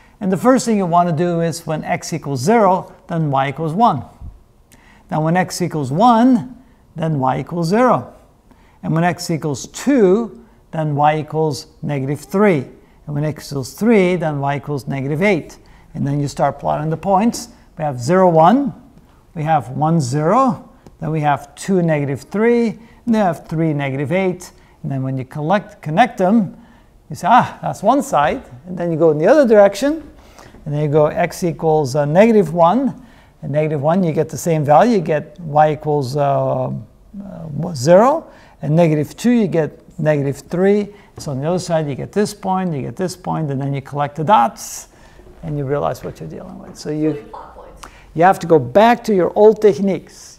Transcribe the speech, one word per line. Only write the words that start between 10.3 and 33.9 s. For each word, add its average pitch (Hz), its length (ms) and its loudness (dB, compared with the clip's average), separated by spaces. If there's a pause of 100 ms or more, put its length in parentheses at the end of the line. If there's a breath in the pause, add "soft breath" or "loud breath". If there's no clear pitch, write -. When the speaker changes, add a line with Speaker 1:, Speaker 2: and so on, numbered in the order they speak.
Speaker 1:
then 151 260 -4
y 151 220 2
equals 151 500 -4 (140)
negative 143 380 -4
three. 196 460 0 (400 soft breath)
And 147 80 -10
when 143 100 -2
x 151 280 -8
equals 139 220 -8
three, 190 420 4
then 156 240 -4
y 143 160 -2
equals 143 320 -6
negative 143 340 -4
eight. 196 360 -2 (360 soft breath)
And 135 120 -4
then 143 140 -2
you 143 80 -4
start 139 300 -2
plotting 156 320 -4
the 160 60 -4
points. 202 520 -2 (300 soft breath)
We 156 60 -6
have 135 160 -6
zero, 180 280 4
one, 180 460 4 (600 soft breath)
we 165 80 -8
have 151 280 0
one, 156 300 0
zero, 160 680 0 (320 soft breath)
then 160 100 -6
we 156 100 -4
have 147 340 -2
two, 185 280 0
negative 143 400 -2
three, 233 460 0
and - 460 -6
then 220 80 2
we 196 40 2
have 165 200 -4
three, 160 280 0
negative 139 380 -4
eight. 185 380 -4 (320 soft breath)
And - 80 -8
then 135 120 -4
when 131 160 -6
you 127 60 -8
collect, 156 580 -6
connect 160 360 0
them, 196 380 0 (540 soft breath)
you 160 60 -12
say, 175 140 -6
"Ah, 220 320 2
that's 160 200 -8
one 254 200 2
side." 170 400 0 (240)
And 180 100 -12
then 175 140 -4
you 160 80 -2
go 160 120 6
in 147 80 0
the 160 80 0
other 277 200 6
direction, 220 640 4 (540 loud breath)
and 147 100 -6
then 147 80 -2
you 151 60 0
go 151 180 4
x - 380 -2
equals, 156 500 0
uh, 147 100 2
negative 185 500 4
one. 180 480 2 (400 loud breath)
And 143 100 -8
negative 151 300 -2
one, 165 200 2